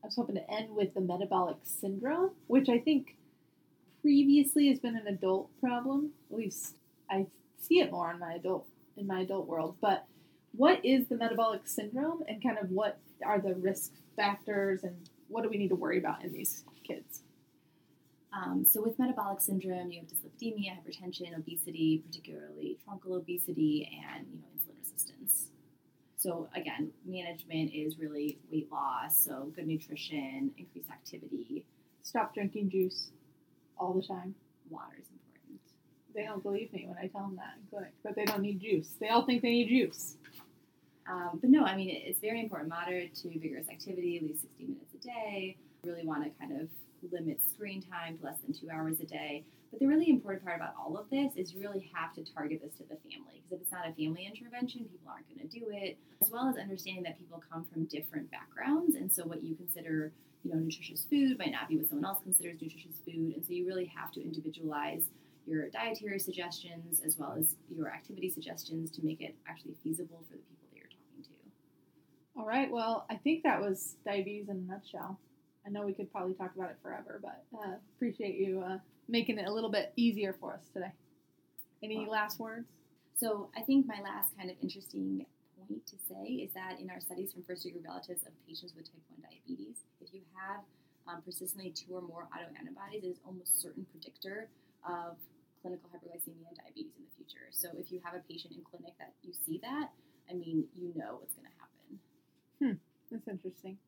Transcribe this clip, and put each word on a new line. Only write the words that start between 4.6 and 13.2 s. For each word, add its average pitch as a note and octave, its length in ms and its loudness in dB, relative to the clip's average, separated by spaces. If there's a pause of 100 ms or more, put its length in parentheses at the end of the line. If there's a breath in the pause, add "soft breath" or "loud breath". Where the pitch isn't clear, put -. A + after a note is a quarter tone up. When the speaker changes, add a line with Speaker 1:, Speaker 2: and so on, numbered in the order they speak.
Speaker 1:
has C4 100 10
been A#3 180 0
an G#3 120 -2
adult F#3+ 420 4 (100)
problem. C4+ 520 2 (180)
At G#3+ 80 -4
least - 380 -4 (340)
I F#3+ 160 4 (340)
see F4 200 8
it - 120 6
more F3 200 0
in F3 80 -8
my E3+ 140 -4
adult, F3 340 0 (280)
in G3+ 120 -4
my F#3 140 2
adult F#3 260 0
world. D#3+ 340 0
But G3+ 240 6 (500 soft breath)
what D4 300 10
is B3+ 220 8
the A#3+ 100 0
metabolic A3+ 480 4
syndrome, C#4 600 0
and G#3+ 160 -6
kind A3 160 4
of F#3+ 100 -2
what G#3 300 2 (260)